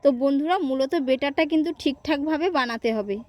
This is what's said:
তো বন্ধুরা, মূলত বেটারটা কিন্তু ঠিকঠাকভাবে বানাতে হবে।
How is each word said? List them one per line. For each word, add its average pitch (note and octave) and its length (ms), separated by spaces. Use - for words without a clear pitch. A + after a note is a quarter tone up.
তো C#4+ 60
বন্ধুরা, C#4+ 340
মূলত C4+ 240
বেটারটা C#4 440
কিন্তু D#4 180
ঠিকঠাকভাবে D4+ 640
বানাতে A#3+ 380
হবে। G3+ 200